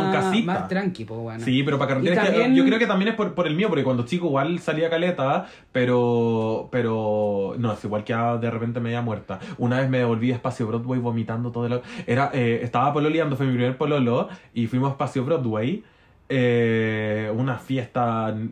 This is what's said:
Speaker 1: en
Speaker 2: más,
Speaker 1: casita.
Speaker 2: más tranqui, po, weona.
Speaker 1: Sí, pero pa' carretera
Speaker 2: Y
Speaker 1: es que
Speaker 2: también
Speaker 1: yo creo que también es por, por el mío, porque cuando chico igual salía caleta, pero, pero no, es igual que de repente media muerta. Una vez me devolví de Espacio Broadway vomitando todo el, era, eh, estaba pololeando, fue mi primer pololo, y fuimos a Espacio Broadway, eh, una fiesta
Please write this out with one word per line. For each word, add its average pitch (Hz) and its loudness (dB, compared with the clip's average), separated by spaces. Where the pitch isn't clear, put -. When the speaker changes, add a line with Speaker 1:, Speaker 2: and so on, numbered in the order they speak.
Speaker 1:
en 190 0
Speaker 2:
más, 190 2
Speaker 1:
casita. 190 2
Speaker 2:
más 180 -2
tranqui, 185 -4
po, 113 -10
weona. 113 -8
Speaker 1:
Sí, 131 2
pero 147 0
pa' - 0
carretera 135 2
Speaker 2:
Y - 4
Speaker 1:
es 214 4
que 190 4
Speaker 2:
también 247 4
Speaker 1:
yo 269 6
creo 226 4
que 226 2
también 196 2
es 220 -2
por, 202 -2
por 170 0
el 151 0
mío, 202 2
porque 143 2
cuando 127 0
chico 175 -2
igual 151 0
salía 160 0
caleta, 165 0
pero, 117 2
pero 107 0
no, 117 0
es - -10
igual 104 -2
que 117 -4
de 117 0
repente 117 -4
media 117 -2
muerta. 104 -6
Una 123 2
vez 135 0
me 131 2
devolví 117 2
de 127 2
Espacio 120 -4
Broadway 120 -2
vomitando 117 -2
todo 120 -4
el, 123 -2
era, 120 0
eh, 117 2
estaba 123 2
pololeando, 151 0
fue 139 0
mi 131 2
primer 123 0
pololo, 147 2
y 117 0
fuimos 127 0
a - -2
Espacio 135 -4
Broadway, 131 -2
eh, 113 2
una 127 0
fiesta 117 -2